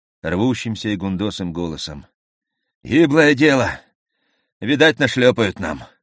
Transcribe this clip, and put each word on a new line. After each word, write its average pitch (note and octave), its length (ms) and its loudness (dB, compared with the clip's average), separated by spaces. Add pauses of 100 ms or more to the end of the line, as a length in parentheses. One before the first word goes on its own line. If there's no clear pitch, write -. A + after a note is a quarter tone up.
(220)
рвущимся A2 680 -4
и G#2 80 -2
гундосым F#2+ 560 -6
голосом: D#2 540 -10 (760)
«Гиблое D3 520 4
дело! C3+ 480 2 (800)
Видать, C#3+ 380 2
нашлепают A#2+ 640 0
нам!» D2+ 220 -8 (200)